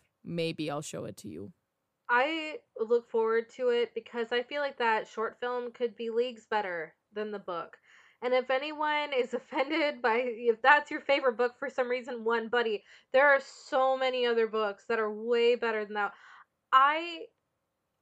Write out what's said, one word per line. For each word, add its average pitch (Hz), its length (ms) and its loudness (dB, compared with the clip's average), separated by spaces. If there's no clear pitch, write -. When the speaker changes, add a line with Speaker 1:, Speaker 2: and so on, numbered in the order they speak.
Speaker 1:
Maybe 165 460 -4
I'll 147 120 -6
show - 220 -10
it - 140 -12
to - 100 -16
you. 98 240 -14
Speaker 2:
I 302 480 0
look 233 300 0
forward 226 480 0
to 254 120 -2
it 240 260 0
because 233 380 -8
I 247 100 0
feel 294 180 -6
like 277 180 -6
that 226 300 0
short 226 320 -6
film 247 320 -6
could 233 240 -4
be 226 140 -8
leagues 233 400 -2
better 180 440 -4
than 214 160 -6
the 208 80 -8
book. 170 380 -8
And 247 140 0
if 254 160 2
anyone 294 640 -2
is 247 180 0
<laughs> - 0 -
offended 285 680 -2
by, 240 220 2
if 233 360 -2
that's 285 300 6
your 302 100 -6
favorite 269 360 2
book 240 220 0
for - 120 -8
some 247 180 -2
reason, 247 360 -6
one, 226 240 0
buddy, 226 340 0
there 277 160 8
are 269 120 6
so 262 560 0
many 254 300 0
other 226 220 2
books 208 400 -4
that 233 100 0
are 214 140 -2
way 233 420 2
better 226 300 -2
than 208 100 -10
that. 208 180 -2
I 320 500 4